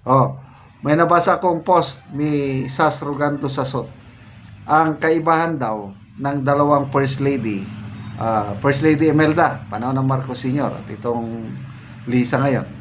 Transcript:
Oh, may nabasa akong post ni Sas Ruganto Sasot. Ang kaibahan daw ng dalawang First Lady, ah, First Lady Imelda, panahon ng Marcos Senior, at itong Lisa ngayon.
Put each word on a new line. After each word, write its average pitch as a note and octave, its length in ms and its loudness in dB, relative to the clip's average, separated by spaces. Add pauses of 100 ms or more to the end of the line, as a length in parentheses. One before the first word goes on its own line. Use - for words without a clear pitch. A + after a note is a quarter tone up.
Oh, C3 320 4 (480)
may D3+ 160 2
nabasa E3+ 400 4
akong E3 240 0
post F3 480 2
ni C#3 560 -2
Sas D#3 380 0
Ruganto C#3+ 420 -2
Sasot. C3 400 -4 (800)
Ang D#3 320 2
kaibahan D#3+ 560 2
daw G#2+ 400 -4 (240)
ng C#3+ 240 -2
dalawang C#3+ 480 2
First C#3 320 0
Lady, A2 400 -2 (560)
ah, G#2 400 -2
First C#3 240 2
Lady D#3 240 4
Imelda, D#3 640 2
panahon A#2+ 240 -4
ng C3 140 0
Marcos C3 340 -4
Senior, C3 320 -2
at G#2 160 -12
itong A#2 560 -6 (600)
Lisa B2 340 2
ngayon. A#2+ 240 0 (140)